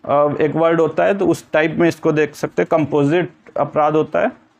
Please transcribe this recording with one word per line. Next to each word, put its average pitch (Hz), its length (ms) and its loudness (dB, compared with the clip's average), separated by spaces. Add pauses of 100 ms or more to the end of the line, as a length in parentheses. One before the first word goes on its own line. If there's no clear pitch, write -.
अ, 147 220 2 (140)
एक 151 140 0
वर्ड 165 260 2
होता 165 220 0
है, 196 140 0
तो 185 100 0
उस - 240 -4
टाइप 160 260 0
में 165 120 2
इसको 160 220 -2
देख 151 240 0
सकते - 260 -4
हैं, 147 100 -2
कंपोजिट 151 600 0 (260)
अपराध 151 360 0
होता 156 260 0
है। 226 240 -4 (160)